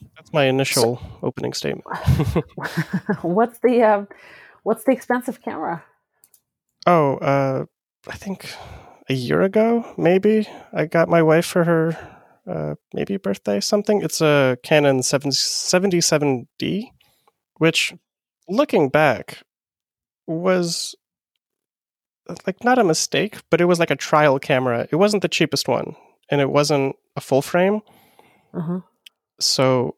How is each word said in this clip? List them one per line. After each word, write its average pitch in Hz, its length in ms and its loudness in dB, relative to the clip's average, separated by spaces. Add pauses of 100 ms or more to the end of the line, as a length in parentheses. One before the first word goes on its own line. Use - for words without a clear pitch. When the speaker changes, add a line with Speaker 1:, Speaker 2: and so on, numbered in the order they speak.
(160)
Speaker 1:
that's - 180 -20
my 147 120 2
initial 131 520 0
Speaker 2:
So, - 240 -18
Speaker 1:
opening - 320 -6
statement. - 320 -8
<laughs> - 600 -2 (400)
Speaker 2:
<laughs> - 360 -6
what's 214 380 -2
the, 240 240 4
um, 202 240 2 (560)
what's 214 200 -2
the 269 80 2
expensive 247 500 -4
camera? 180 420 -8 (1000)
Speaker 1:
Oh, 156 320 2
uh, 135 480 -2 (420)
I - 80 -12
think - 340 -12 (600)
a 135 40 -2
year 135 280 0
ago, 220 560 0
maybe, 196 500 2 (260)
I 156 120 -2
got 165 240 0
my 170 120 4
wife 160 240 4
for - 200 0
her, 165 320 2 (520)
uh, - 260 -6 (180)
maybe - 240 -4
birthday, 202 420 -4
something. 208 420 0
It's 233 200 -4
a 143 420 2
Canon 139 400 2
seven, 139 280 -2
seventy-seven 156 1160 0 (100)
D, 208 340 -4 (640)
which, - 360 0 (540)
looking 208 420 2
back, 143 540 0 (840)
was, 175 680 -2 (1500)
like, - 180 -8
not 247 160 4
a 233 40 6
mistake, 170 540 0 (120)
but 165 100 2
it 175 60 4
was, 175 140 2
like, 165 120 0
a 143 40 0
trial 147 440 2
camera. 127 500 0
It - 60 -2
wasn't 202 280 2
the 175 60 0
cheapest - 380 -2
one, - 280 -2 (340)
and 143 100 2
it 135 100 0
wasn't 143 460 0 (220)
a - 40 -10
full 135 200 0
frame. 190 400 0 (720)
Speaker 2:
Uh-huh. 175 260 -6 (600)
Speaker 1:
So 131 580 0